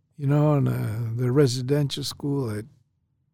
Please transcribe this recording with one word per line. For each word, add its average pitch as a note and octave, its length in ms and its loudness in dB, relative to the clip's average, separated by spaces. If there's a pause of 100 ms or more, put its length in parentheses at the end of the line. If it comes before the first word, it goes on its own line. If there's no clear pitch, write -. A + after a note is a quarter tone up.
(180)
You C#3+ 100 -4
know, D3 280 4
in, C3 120 2
uh, A#2 480 -4
the B2 160 0
residential C3+ 720 2
school, C#3 460 -4
I, G#2 120 -6 (720)